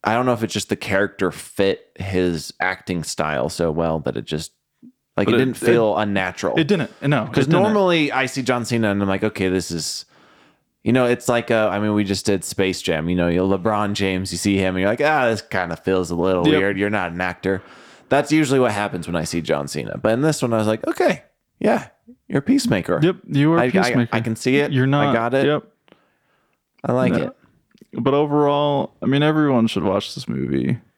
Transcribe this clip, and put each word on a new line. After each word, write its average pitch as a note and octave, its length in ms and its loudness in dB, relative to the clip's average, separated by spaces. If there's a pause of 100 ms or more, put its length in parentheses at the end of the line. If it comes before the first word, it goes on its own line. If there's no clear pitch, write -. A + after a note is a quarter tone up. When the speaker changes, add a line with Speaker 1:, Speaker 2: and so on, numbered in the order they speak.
Speaker 1:
I G#2+ 100 2
don't B2 120 0
know B2 80 2
if A2 100 -2
it's A2 100 -6
just - 160 -4
the G#2+ 60 0
character G2 560 -2
fit - 640 -2
his F2+ 640 -2
acting F2+ 440 -4
style D2+ 460 -2
so E2+ 220 -2
well D#2+ 280 -2
that - 180 -6
it A1+ 80 -8
just, D#2 260 -8 (680)
like, G2+ 80 0
Speaker 2:
But A#2 80 2
Speaker 1:
it A#2+ 80 4
Speaker 2:
it, C3 40 2
Speaker 1:
didn't B2+ 160 -6
Speaker 2:
it, A#2 40 -4
Speaker 1:
feel A2+ 320 4
unnatural. G2 600 -2
Speaker 2:
it D#3 100 2
didn't. D#3+ 220 0 (120)
No, C#3 220 0
it - 100 -8
Speaker 1:
'Cause C#3+ 140 4
Speaker 2:
didn't. F3 140 4
Speaker 1:
normally F#3 500 2
I C3 160 0
see C3+ 140 -6
John B2 240 0
Cena A2+ 260 0
and G2+ 100 0
I'm G2 80 0
like, F#2+ 160 0
"Okay, G2 240 0
this F2+ 200 0
is," - 360 -6 (760)
you A2 100 0
know, B2+ 120 4
it's A#2+ 240 0
like, A#2+ 220 0
uh, A2 200 2
I G2+ 80 -2
mean, G#2+ 140 0
we G#2 100 2
just F#2+ 220 -2
did G2 180 0
Space F#2+ 380 -2
Jam. E2 280 -2
You F2+ 60 0
know, F2 120 2
you, E2+ 140 2
LeBron G2+ 520 0
James, F#2+ 380 -2
you F2 80 -6
see G2+ 180 2
him, F#2 180 0
and F#2 60 -2
you're G2 80 2
like, B2 120 -2
"Ah, D3 260 2
this A2 160 0
kinda F2 320 -4
feels F#2 340 0
a E2+ 60 -4
little F2 320 2
Speaker 2:
Yep. F#2 120 4
Speaker 1:
weird. G2 200 0
You're G2+ 100 0
not F#2 220 -2
an F2 100 -6
actor." F#2 400 -2 (480)
That's D3 220 0
usually C#3 280 4
what A#2+ 120 2
happens G2+ 340 -4
when F2 100 -6
I E2 100 -2
see E2+ 160 -4
John D2 260 -2
Cena. B1 340 -8
But A2 120 2
in B2 80 0
this D3+ 200 0
one, A#2 120 0
I A2+ 40 2
was G#2+ 100 2
like, A2 200 -2
"Okay, D#4 360 -2 (360)
yeah, - 280 0 (400)
you're - 120 -2
a - 20 -2
Peacemaker." A2+ 600 0
Speaker 2:
Yep, F3+ 140 2 (100)
you D3 260 2
are E3 40 4
a - 40 4
Speaker 1:
I, B2 40 4
I, B2+ 40 2
Speaker 2:
Peacemaker. A#2+ 460 2
Speaker 1:
I A2+ 60 2
can A2+ 160 -2
see C3 200 2
it. D3 140 0
Speaker 2:
You're C3 160 2
not. C#3+ 220 2
Speaker 1:
I B2+ 40 2
got A#2 220 0
it. C3+ 100 4
Speaker 2:
Yep. D3 180 0 (1200)
Speaker 1:
I A#2+ 80 0
like B2 200 2
Speaker 2:
No. - 100 2
Speaker 1:
it. - 120 -8 (580)
Speaker 2:
But C3 200 -4
overall, D3 800 0 (100)
I - 20 -6
mean, C#3 160 2
everyone D3 460 2
should F#2 160 -4
watch G2 320 -2
this C3 140 -12
movie. C2+ 500 -2 (180)